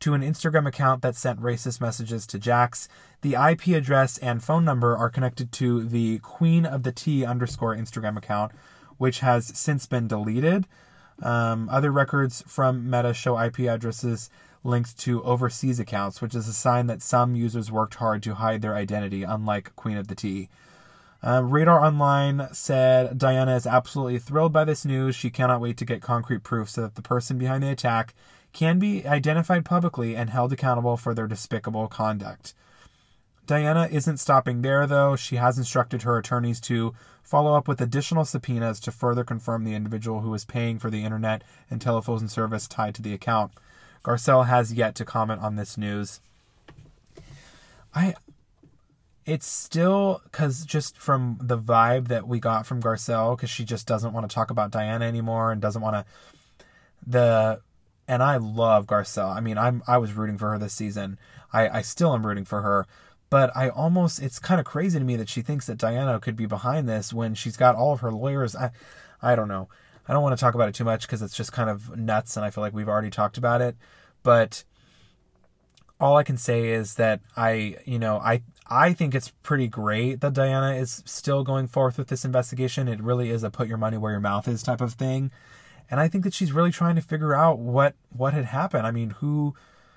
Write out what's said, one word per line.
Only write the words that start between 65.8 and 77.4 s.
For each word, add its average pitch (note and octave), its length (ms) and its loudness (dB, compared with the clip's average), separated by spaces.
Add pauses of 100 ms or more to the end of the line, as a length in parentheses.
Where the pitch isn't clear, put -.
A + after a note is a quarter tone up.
could A2+ 160 -6
be A2+ 100 -4
behind A#2+ 420 -2
this A2 240 -4
when A2+ 220 -4
she's G#2+ 220 -8
got B2+ 180 8
all B2+ 180 2
of C3 60 -2
her A#2 140 -4
lawyers. B2+ 420 -2
I, B2+ 160 -4 (500)
I - 140 4
don't A2 140 0
know. F#2+ 200 -6 (380)
I B2+ 60 -4
don't C#3+ 100 2
wanna C3 140 2
talk A#2+ 180 4
about A#2 140 4
it G2+ 80 -8
too A#2+ 80 -4
much A2+ 240 -2
'cause A2 140 -6
it's G2+ 120 -8
just - 180 -8
kind A2+ 160 -2
of G#2+ 280 -8
nuts, A2 400 -2
and G#2+ 100 -4
I G#2 40 -4
feel G#2+ 120 -6
like G#2 100 -4
we've G#2+ 160 -6
already G#2+ 220 0
talked G#2 260 -2
about A#2+ 240 2
it. B2 160 -2 (460)
But A2+ 400 4 (1400)
all C#3 180 6
I D3 60 6
can C#3 140 -2
say A#2 320 0
is A2+ 260 -2
that A2 260 2 (160)
I, A2+ 480 0